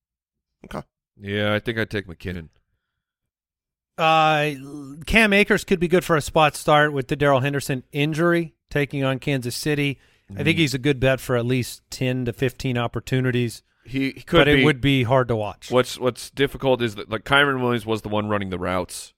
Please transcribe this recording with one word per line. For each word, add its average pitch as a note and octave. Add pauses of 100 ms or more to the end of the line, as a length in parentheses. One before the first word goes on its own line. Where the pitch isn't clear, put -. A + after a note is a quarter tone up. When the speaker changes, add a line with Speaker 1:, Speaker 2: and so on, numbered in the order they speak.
(640)
Speaker 1:
Okay. - (360)
Speaker 2:
Yeah, G#2
I G#2
think A2+
I'd A2
take G2+
McKinnon. F2 (1500)
Speaker 3:
Uh, D#3 (560)
Cam G#3
Akers G3+
could F#3
be F3
good E3+
for E3+
a C#3+
spot D#3
start D3+
with C3+
the D#3
Darrell C#3
Henderson C#3
injury, D#3+ (160)
taking C#3+
on C3
Kansas B2
City. C#3+ (360)
I C#3
think D#3+
Speaker 2:
Mm. E3
Speaker 3:
he's C3
a C3+
good C3
bet C3
for B2+
at A#2
least B2+
ten B2+
to A#2
fifteen B2+
opportunities. B2 (220)
Speaker 2:
He, C3+
he B2
could -
Speaker 3:
but C#3+
it C#3+
Speaker 2:
be. C3+
Speaker 3:
would C#3+
be C3+
hard B2
to A#2
watch. G#2
Speaker 2:
What's, B2
what's A#2+
difficult C3
is A2
that, -
like, G#2+
Kyren C#3
Williams A#2+
was A2
the G#2+
one G#2
running G2+
the F2+
routes F2+